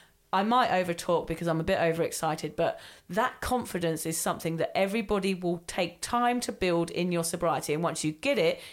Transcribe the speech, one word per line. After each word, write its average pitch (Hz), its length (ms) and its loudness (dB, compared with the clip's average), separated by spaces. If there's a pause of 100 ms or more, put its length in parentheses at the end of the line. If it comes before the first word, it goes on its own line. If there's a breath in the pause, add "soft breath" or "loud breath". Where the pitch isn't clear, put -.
(320 loud breath)
I 190 120 2
might 240 260 4
overtalk 175 580 0
because 170 200 -2
I'm 160 120 2
a 165 40 -2
bit 190 160 2
overexcited, 160 760 0
but - 240 0 (300 loud breath)
that 214 320 0
confidence 170 640 -2
is 165 120 -2
something 165 400 -2
that - 180 0
everybody 196 580 0
will 175 340 -2
take 175 340 -4
time 240 400 2
to 240 100 -4
build 170 380 2
in 180 220 -2
your 170 120 0
sobriety. 160 500 0
And 160 100 0
once 160 200 -2
you 156 100 2
get 269 240 0
it, 170 220 2 (140)